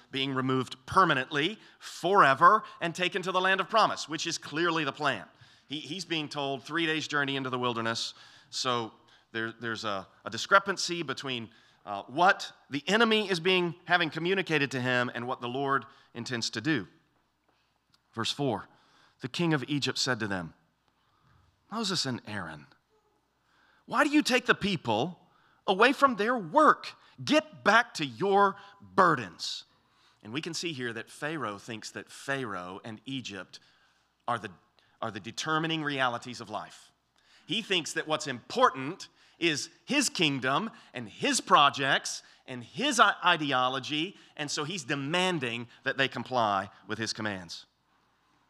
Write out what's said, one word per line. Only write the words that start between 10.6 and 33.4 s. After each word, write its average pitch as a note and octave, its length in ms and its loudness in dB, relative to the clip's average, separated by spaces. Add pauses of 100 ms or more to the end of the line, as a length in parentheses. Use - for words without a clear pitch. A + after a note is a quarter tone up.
between, B2+ 440 -8 (380)
uh, G2 220 -8
what F3 420 2 (180)
the C#3+ 200 -6
enemy G#3+ 420 4
is F#3 80 0
being, F3 460 2
having F3 260 2
communicated D#3+ 600 0
to C3+ 80 -4
him B2 340 0
and A#2+ 120 -6
what B2 140 -6
the A#2+ 80 -6
Lord C#3 380 -2 (280)
intends A#2 360 -6
to A2+ 100 -6
do. A#2 280 0 (1200)
Verse A2+ 200 -2
four, A#2+ 360 -2 (520)
the C3 80 -8
king E3 260 2
of B2+ 140 -2
Egypt C3 300 -2
said B2 200 0
to G#2+ 80 -2
them, F2+ 260 -4 (1200)
"Moses G3 360 -4
and B2 200 -4
Aaron, D#2+ 400 -10 (1200)
why A#3+ 160 2
do D4+ 80 4
you D4 100 8
take A#3+ 260 2
the A3 80 6
people E3 640 0 (440)
away G#3+ 280 6
from C4 240 2
their A3 200 0
work? A3 600 4 (280)
Get D4+ 380 0
back A3+ 320 4
to D#3 100 -4
your G3 520 4 (240)
burdens." E3 800 2 (640)
And G#2+ 80 -12
we D3+ 100 -4
can E3 120 -8
see E3+ 180 -6
here B2 200 -6
that A2 160 -10
Pharaoh C#3 500 -6
thinks A2 340 -12
that - 180 -14
Pharaoh G2 720 -8
and A2 240 -14
Egypt G2+ 540 -12 (640)